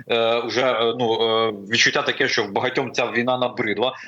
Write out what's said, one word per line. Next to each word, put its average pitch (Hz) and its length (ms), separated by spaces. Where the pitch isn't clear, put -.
е, 117 300
вже, 123 320
е, 117 260
ну, 113 240
е, 113 300
відчуття 135 300
таке, - 260
що 113 160
в 98 80
багатьом 123 400
ця 123 140
війна 120 320
набридла, 120 560